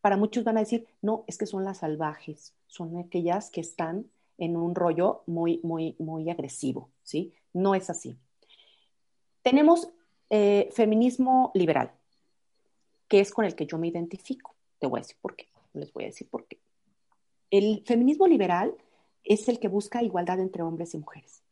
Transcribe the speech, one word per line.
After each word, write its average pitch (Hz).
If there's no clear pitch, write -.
Para 196
muchos 214
van 226
a -
decir, 226
"No, 220
es 190
que 214
son 190
las 190
salvajes, 156
son 170
aquellas 175
que 170
están 165
en 170
un 170
rollo 175
muy, 170
muy, 160
muy 160
agresivo", 139
¿sí? 180
No 196
es 190
así. 127
Tenemos, 302
eh, 202
feminismo 254
liberal, 156
que 196
es 202
con 220
el 170
que 151
yo 160
me 165
identifico. 170
Te 143
voy 123
a 123
decir -
por -
qué, -
les -
voy -
a -
decir -
por -
qué. -
El 208
feminismo 269
liberal 190
es 214
el 233
que 214
busca 208
igualdad 185
entre 185
hombres 165
y -
mujeres -